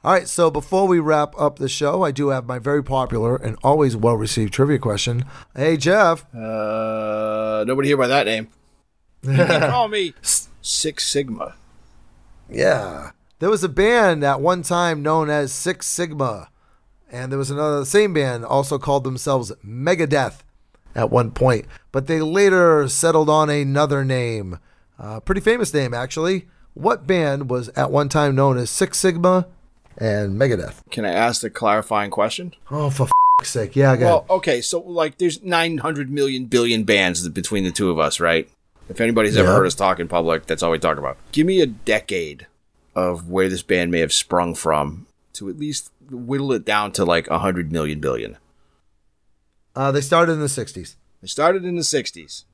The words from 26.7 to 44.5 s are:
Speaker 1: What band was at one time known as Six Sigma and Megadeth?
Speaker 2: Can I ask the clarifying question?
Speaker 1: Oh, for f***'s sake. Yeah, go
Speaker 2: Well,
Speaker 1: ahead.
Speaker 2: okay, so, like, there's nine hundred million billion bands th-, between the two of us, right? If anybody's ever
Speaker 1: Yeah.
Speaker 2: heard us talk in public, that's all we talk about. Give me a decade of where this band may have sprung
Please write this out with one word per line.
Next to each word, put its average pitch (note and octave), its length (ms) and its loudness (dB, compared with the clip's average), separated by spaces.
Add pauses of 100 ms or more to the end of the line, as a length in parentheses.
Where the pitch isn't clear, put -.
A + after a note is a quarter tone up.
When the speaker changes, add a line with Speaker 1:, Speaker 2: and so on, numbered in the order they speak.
Speaker 1:
What E3+ 340 -2
band C#3+ 420 0
was B2 200 -4
at C3+ 220 -2
one C#3+ 180 2
time D3 260 2
known C3+ 220 4
as A#2+ 120 -4
Six - 280 -2
Sigma F3+ 500 2 (500)
and G#2 420 -2
Megadeth? A#2+ 360 0 (160)
Speaker 2:
Can A2+ 140 -6
I F#2 60 0
ask A2+ 300 0
the A2+ 80 -6
clarifying G#2 600 0
question? A2 420 -4 (180)
Speaker 1:
Oh, D3 180 -2
for C3+ 140 0
f***'s - 460 4
sake. G#2+ 260 -4
Yeah, C3+ 220 6
go A#2+ 80 2
Speaker 2:
Well, E3 140 6
Speaker 1:
ahead. - 120 -8
Speaker 2:
okay, B2 300 0
so, F3 200 -4
like, E3+ 360 -4
there's E3+ 260 -2
nine E3 360 0
hundred C#3+ 300 -4
million C#3 360 -2
billion A#2 380 2
bands F#2 380 2
th-, E2 120 -6
between F#2+ 320 -4
the F2+ 60 -2
two F#2+ 180 0
of D#2+ 100 0
us, D#2 200 0
right? E2 300 0 (380)
If G#2 140 -8
anybody's A2 340 2
ever F#2 140 6
Speaker 1:
Yeah. F#2+ 60 6
Speaker 2:
heard G2 120 6
us F2 80 -2
talk F#2 240 0
in E2+ 80 -6
public, E2 380 0
that's D#2+ 180 -4
all E2+ 80 2
we D#2+ 80 0
talk D#2 180 0
about. C2+ 200 -8 (140)
Give D#3 160 2
me F#3+ 120 2
a D3+ 60 6
decade G2+ 800 -6 (500)
of F2 340 -2
where F#2+ 200 0
this F#2 140 -6
band F2+ 280 0
may E2+ 80 2
have D#2+ 140 0
sprung E2+ 400 0